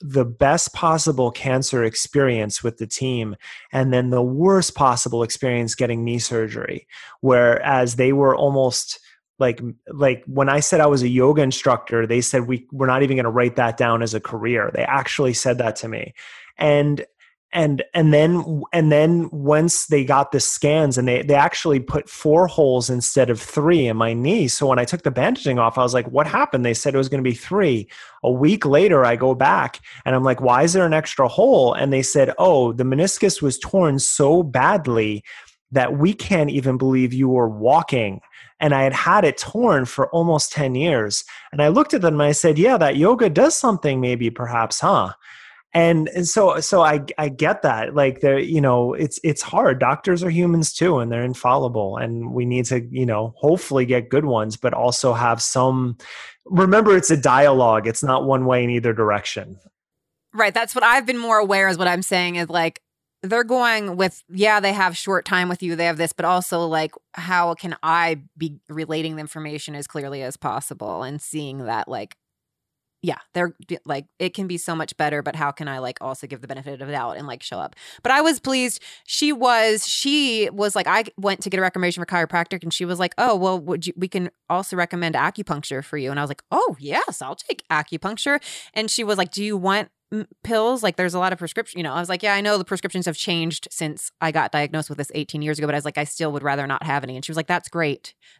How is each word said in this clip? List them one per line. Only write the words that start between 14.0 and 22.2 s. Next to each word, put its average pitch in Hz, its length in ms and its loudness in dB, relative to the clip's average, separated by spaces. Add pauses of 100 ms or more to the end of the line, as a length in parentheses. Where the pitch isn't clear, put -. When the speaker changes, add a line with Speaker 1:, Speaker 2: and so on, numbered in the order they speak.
Speaker 1:
as 110 120 -4
a 110 60 -2
career." 113 540 -2
They - 80 -2
actually 131 520 -2
said 123 240 -2
that 113 180 -2
to 117 120 -12
me. 110 260 -10 (420)
And, 147 480 2 (480)
and, 147 400 0
and 156 220 4
then, 160 480 2 (100)
and 156 180 4
then 160 400 4
once 151 580 0
they 139 180 2
got 139 260 2
the 135 80 2
scans 147 560 2
and 127 100 0
they, 123 160 2
they 143 120 2
actually 143 460 2
put - 280 -6
four 160 380 4